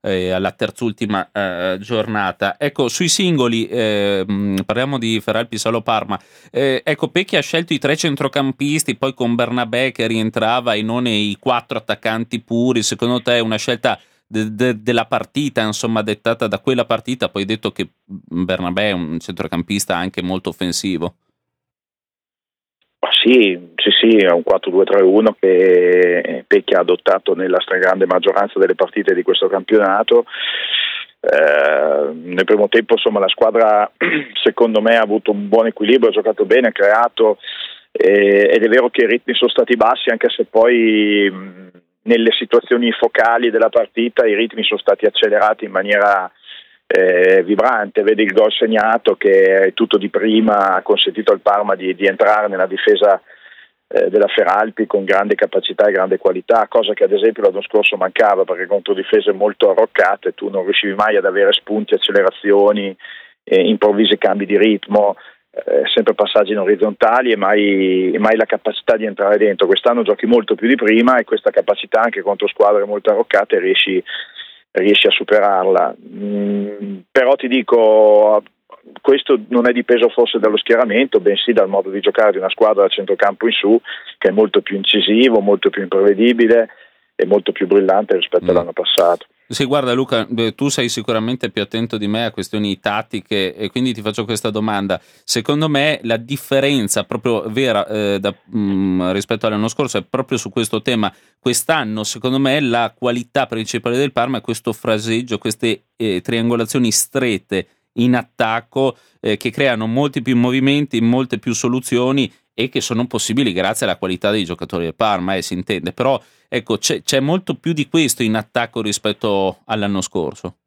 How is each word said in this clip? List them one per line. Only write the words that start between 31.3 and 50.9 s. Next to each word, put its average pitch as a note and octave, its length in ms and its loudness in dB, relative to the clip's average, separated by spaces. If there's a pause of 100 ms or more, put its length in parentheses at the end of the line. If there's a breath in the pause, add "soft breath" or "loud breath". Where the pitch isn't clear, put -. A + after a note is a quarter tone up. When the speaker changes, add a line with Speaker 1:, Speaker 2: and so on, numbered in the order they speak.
Speaker 2:
nel F2+ 320 -4
primo G#2 240 2
tempo, A2+ 240 2
insomma, G#2+ 260 0
la F#2+ 80 2
squadra, G#2+ 680 2
<clears throat> D3+ 460 -4
secondo A2 380 2
me, A2+ 160 2
ha A2+ 40 4
avuto G#2 300 0
un G2+ 160 -4
buon A2+ 200 4
equilibrio, A2+ 420 2
ha - 40 0
giocato G#2+ 320 0
bene, A#2+ 240 4
ha - 20 -2
creato, G#2+ 680 2 (540 loud breath)
eh, G2+ 600 4
ed A2 100 4
è A2+ 40 2
vero B2 220 4
che B2 140 2
i G#2+ 40 4
ritmi A#2+ 260 -2
sono A#2+ 160 0
stati B2 260 2
bassi, A#2 340 2
anche A2+ 200 0
se - 160 -2
poi, A2 840 2
mh, F#2 420 -14 (320)
nelle A2+ 340 2
situazioni A#2+ 540 2
focali A#2 600 2
della A2 180 2
partita A#2 560 0
i G#2+ 100 2
ritmi A2 280 -4
sono G#2 160 -2
stati G2+ 260 0
accelerati G#2 600 0
in G2 60 -12
maniera, G2+ 580 0 (560 loud breath)
eh, F#2 580 4
vibrante. G#2+ 600 0
Vedi G#2+ 200 2
il F#2+ 100 -2
gol G#2+ 180 4
segnato A2 640 0
che F#2+ 520 4
è F#2 60 -2
tutto A2 240 0
di F#2+ 120 -2
prima, G#2 640 2
ha F#2+ 60 -2
consentito G#2+ 500 0